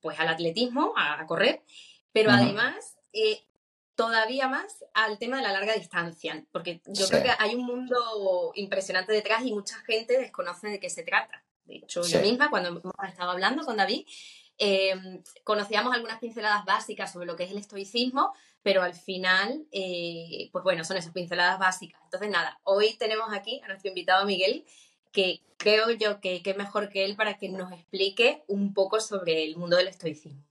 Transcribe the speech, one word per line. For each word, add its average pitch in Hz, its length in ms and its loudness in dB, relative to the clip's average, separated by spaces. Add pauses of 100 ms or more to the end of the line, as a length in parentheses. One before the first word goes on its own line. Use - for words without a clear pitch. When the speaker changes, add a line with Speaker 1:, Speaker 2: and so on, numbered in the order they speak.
Speaker 1:
pues 151 180 -6
al 160 100 2
atletismo, 233 680 0
a, 151 240 0
a 160 60 -10
correr, 226 360 2 (500)
pero 214 180 6
Speaker 2:
Ujú. - 120 8
Speaker 1:
además, 240 540 0 (160)
eh, 214 320 0 (500)
todavía 226 540 2
más 320 460 -6
al 214 240 2
tema 240 180 -4
de 262 60 -2
la 208 100 0
larga 202 220 0
distancia, 165 760 -6
porque 170 360 -8
yo 196 180 0
Speaker 2:
Sí. 180 60 0
Speaker 1:
creo - 140 4
que 247 140 4
hay 220 160 2
un 247 120 -2
mundo 226 880 0
impresionante 196 580 -2
detrás 214 320 2
y 240 80 -2
mucha 202 280 -6
gente 226 380 0
desconoce 185 500 -6
de 202 120 -6
qué 180 80 -8
se 170 140 -10
trata. 196 420 -2 (220)
De - 100 -18
hecho, - 240 -8
yo 175 200 2
Speaker 2:
Sí. 202 100 4
Speaker 1:
misma, 254 180 4
cuando 185 220 0
hemos 170 120 -10 (240)
estado 180 260 -6
hablando 208 340 0
con 226 100 -4
David, 202 300 0 (520)
eh, 190 360 2 (500)
conocíamos 214 500 0
algunas 226 260 -4
pinceladas 214 440 -2
básicas 202 480 -2
sobre 175 140 -10
lo 170 100 -6
que 175 80 -4
es 185 60 -12
el 202 80 -6
estoicismo, 240 760 -2 (300)
pero 190 200 4
al 180 120 -2
final, 190 760 0
eh, 170 800 -6
pues 175 120 -4
bueno, 170 200 2
son 190 120 -4
esas 170 160 -6
pinceladas 180 460 0
básicas. 185 460 -2
Entonces, 202 260 -4
nada, 165 340 0
hoy 208 300 4
tenemos 220 380 -2
aquí 214 320 -8
a 202 40 -16
nuestro 196 200 -8
invitado 185 360 2
Miguel, 202 400 0 (480)
que 185 280 0 (160)
creo 220 340 4
yo 208 300 0
que 180 220 -4
qué 190 120 -2
mejor 202 360 -4
que 196 140 0
él 202 120 -4
para 214 220 0
que 196 100 -8
nos 185 240 -8
explique 196 760 0
un 202 260 0
poco 202 280 2
sobre 170 440 -2
el 156 120 -8
mundo 175 200 2
del 185 120 4
estoicismo. 156 640 -10